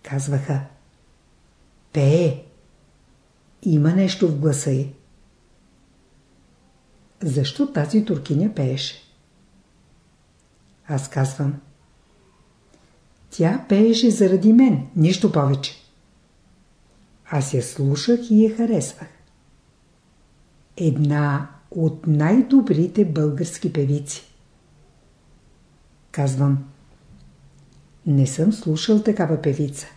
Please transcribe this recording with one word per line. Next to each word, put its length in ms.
Казваха: 580
"Пее! 500
Има 300
нещо 340
в 120
гласа 320
й." 180
Защо 480
тази 340
туркиня 500
пееше? 400
Аз 220
казвам: 460
"Тя 400
пееше 420
заради 420
мен, 420
нищо 360
повече." 440
Аз 240
я 100
слушах 560
и 120
я 120
харесвах. 520
Една 720
от 360
най-добрите 960
български 680
певици. 500
Казвам: 540
"Не 220
съм 260
слушал 500
такава 380
певица. 560